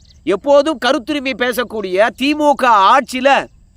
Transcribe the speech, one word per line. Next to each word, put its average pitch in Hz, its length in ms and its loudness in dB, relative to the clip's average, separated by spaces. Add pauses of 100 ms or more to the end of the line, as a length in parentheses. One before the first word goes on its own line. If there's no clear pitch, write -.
(240)
எப்போதும் 285 540 0
கருத்துரிமை 269 600 -4
பேசக்கூடிய 214 680 -2
தி 277 260 -4
மு 294 200 2
க 254 140 0
ஆட்சியில 240 800 2 (300)